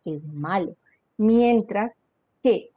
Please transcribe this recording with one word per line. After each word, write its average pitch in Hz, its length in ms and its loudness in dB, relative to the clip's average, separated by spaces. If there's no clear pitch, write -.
es 156 220 -10
malo, 156 500 -6
mientras 226 800 2
que - 360 0